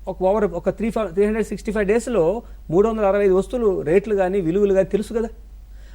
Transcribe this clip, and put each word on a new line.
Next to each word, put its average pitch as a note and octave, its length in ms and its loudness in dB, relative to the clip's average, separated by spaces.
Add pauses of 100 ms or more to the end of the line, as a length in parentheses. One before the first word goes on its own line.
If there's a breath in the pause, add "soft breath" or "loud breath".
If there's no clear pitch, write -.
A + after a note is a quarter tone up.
ఒక F#3 140 -8
ఓవర్ G#3 220 2
ఒక E3+ 260 -2
త్రీ G#3 200 -2
ఫ-, A#3 80 -4
త్రీ G3+ 260 0
హండ్రెడ్ G#3+ 220 -2
సిక్స్టీ - 260 -8
ఫైవ్ G#3 140 0
డేస్లో A3+ 560 0 (280 soft breath)
మూడు G3+ 180 4
వందల A3 160 0
అరవై G3+ 200 4
ఐదు F#3+ 80 4
వస్తువులు F#3+ 480 0
రేట్లు G3 340 2
కానీ G3 260 0
విలువలు F#3+ 340 2
కానీ F#3+ 120 4
తెలుసు G#3 280 -4
కదా. A3+ 140 -2 (680 soft breath)